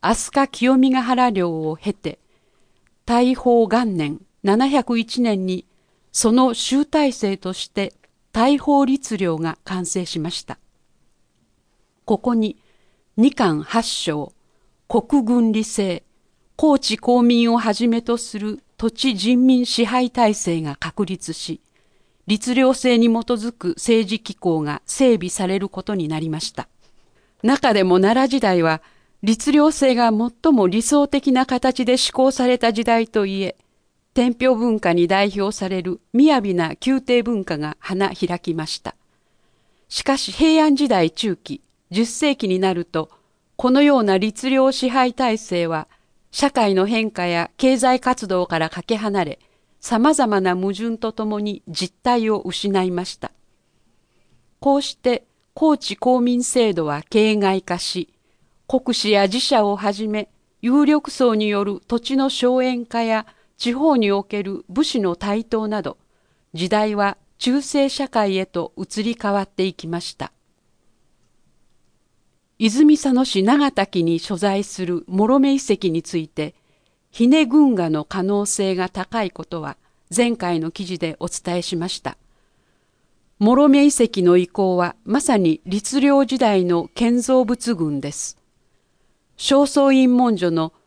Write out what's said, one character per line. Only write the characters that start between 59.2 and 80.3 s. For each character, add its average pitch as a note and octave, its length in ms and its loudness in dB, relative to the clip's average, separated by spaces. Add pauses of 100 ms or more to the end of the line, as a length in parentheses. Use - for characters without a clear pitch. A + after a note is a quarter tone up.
寺 A3+ 120 -4
社 A#3+ 260 2
を G3+ 100 0
は G#3 160 -4
じ G#3 160 -6
め、 G#3+ 220 -6 (320)
有 C#4 240 2
力 D4+ 240 2
層 A#3+ 240 2
に G#3+ 160 0
よ G3+ 140 0
る G3 220 -6
土 A#3 140 -2
地 C4+ 160 -4
の C4+ 140 0
荘 B3+ 320 0
園 B3 240 -2
化 A#3 160 -4
や、 A3 240 -2 (320)
地 A#3+ 160 -4
方 C#4+ 220 2
に G#3+ 140 2
お G3 140 0
け G#3 180 -6
る G3 280 -10
武 G#3 120 -2
士 B3+ 180 -2
の F#3 140 0
台 G#3 300 -4
頭 A3 240 -4
な G#3 140 -4
ど、 - 160 -10 (560)
時 E3+ 160 -4
代 G#3+ 240 0
は G3+ 240 -2 (180)
中 B3+ 240 0
世 C#4 300 0
社 C4+ 180 -6
会 G3+ 300 0
へ F#3+ 80 -4
と - 320 -6
移 G3+ 240 -8
り A3+ 180 -2
変 G3+ 140 -2
わ G3+ 80 -2
っ F#3+ 40 -8
て - 180 -4
い F#3+ 100 -4
き - 120 -16
ま E3+ 140 -6
し - 160 -14
た。 - 160 -12 (2250)
泉 C#4 380 6
佐 C#4 160 0
野 B3+ 120 4
市 F#3+ 180 0
長 C#4 300 2
滝 G3 320 -2
に E3 160 0
所 - 160 -8
在 G3 260 0
す F#3 240 -8
る F3 220 -4
諸 A3 320 2
目 C#4 140 4
遺 - 20 0
跡 G3 320 -2
に D#3+ 140 -2
つ - 140 -8
い D#3+ 120 -6
て、 D3+ 260 -8 (560)
ひ A#3 180 2
ね D4+ 160 6
群 C4+ 320 4
河 E3+ 140 0
の D3+ 140 -2
可 F#3+ 180 -6
能 G3+ 240 0
性 F#3+ 280 -2
が F#3 140 -4
高 G3 340 -6
い F#3 80 -4
こ - 140 -16
と E3+ 160 -10
は、 C#3+ 160 -12 (400)
前 A#3 200 2